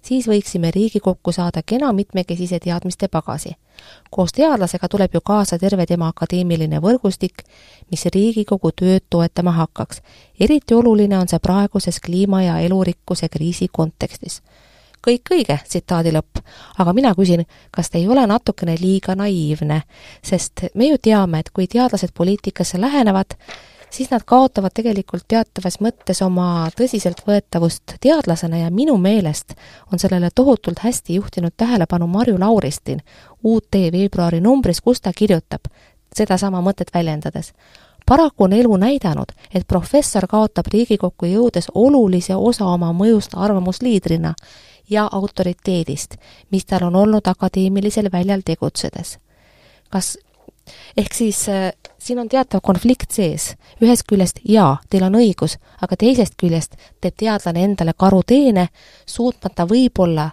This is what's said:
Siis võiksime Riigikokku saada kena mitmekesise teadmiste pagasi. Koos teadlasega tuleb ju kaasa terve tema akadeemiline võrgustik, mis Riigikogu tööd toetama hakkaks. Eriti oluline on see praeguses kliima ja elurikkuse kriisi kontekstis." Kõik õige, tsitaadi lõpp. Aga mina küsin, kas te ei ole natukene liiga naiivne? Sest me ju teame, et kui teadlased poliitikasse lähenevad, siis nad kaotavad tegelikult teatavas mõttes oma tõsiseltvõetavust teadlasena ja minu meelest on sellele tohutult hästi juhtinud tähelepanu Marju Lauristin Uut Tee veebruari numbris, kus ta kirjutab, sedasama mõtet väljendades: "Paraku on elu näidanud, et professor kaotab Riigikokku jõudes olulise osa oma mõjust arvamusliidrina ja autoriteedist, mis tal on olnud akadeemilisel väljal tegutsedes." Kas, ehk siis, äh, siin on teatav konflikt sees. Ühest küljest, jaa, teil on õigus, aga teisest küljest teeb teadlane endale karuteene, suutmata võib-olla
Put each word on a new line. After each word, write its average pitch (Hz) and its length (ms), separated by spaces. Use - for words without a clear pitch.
Siis 254 260
võiksime 190 480
Riigikokku 190 560
saada 175 340
kena 262 280
mitmekesise 180 680
teadmiste 180 480
pagasi. - 460
Koos 180 260
teadlasega 220 540
tuleb 196 240
ju 170 80
kaasa 196 400
terve 190 240
tema 170 260
akadeemiline 165 720
võrgustik, 196 640
mis 160 120
Riigikogu 208 600
tööd 185 340
toetama 170 520
hakkaks. - 400
Eriti 254 360
oluline 208 440
on 180 120
see 165 80
praeguses 190 600
kliima 190 420
ja 170 160
elurikkuse 180 680
kriisi 170 420
kontekstis." - 720
Kõik 240 320
õige, 247 320
tsitaadi 165 480
lõpp. - 300
Aga 180 160
mina 233 240
küsin, 175 240
kas - 160
te - 80
ei 170 100
ole 262 220
natukene 196 480
liiga 190 400
naiivne? 156 640
Sest - 460
me 262 140
ju 269 100
teame, 190 400
et - 80
kui 190 180
teadlased 233 460
poliitikasse 185 680
lähenevad, 220 520
siis - 220
nad 240 180
kaotavad 247 480
tegelikult 208 500
teatavas 202 540
mõttes 208 400
oma 180 560
tõsiseltvõetavust 196 1200
teadlasena 170 600
ja 170 80
minu 247 320
meelest 190 560
on 175 80
sellele 180 360
tohutult 254 500
hästi 202 320
juhtinud 175 400
tähelepanu 180 500
Marju 202 320
Lauristin 180 600
Uut 226 280
Tee 185 200
veebruari 175 480
numbris, 233 420
kus 247 200
ta 196 160
kirjutab, 190 480
sedasama 190 460
mõtet 185 320
väljendades: 156 600
"Paraku 285 380
on 190 100
elu 220 240
näidanud, 185 540
et 185 140
professor 190 600
kaotab 214 460
Riigikokku 202 520
jõudes 202 480
olulise 202 640
osa 214 300
oma 175 280
mõjust 208 420
arvamusliidrina 185 960
ja 208 220
autoriteedist, 180 1040
mis 190 140
tal 180 180
on 175 120
olnud 208 320
akadeemilisel 190 840
väljal 190 340
tegutsedes." - 720
Kas, 190 280
ehk 208 160
siis, 214 360
äh, 190 240
siin 247 220
on 226 100
teatav 254 320
konflikt 233 500
sees. 156 440
Ühest 233 300
küljest, 185 320
jaa, 185 340
teil 190 140
on 190 120
õigus, 214 420
aga 180 140
teisest 233 380
küljest 165 320
teeb 175 160
teadlane 190 460
endale 190 340
karuteene, 196 720
suutmata 233 600
võib-olla 175 680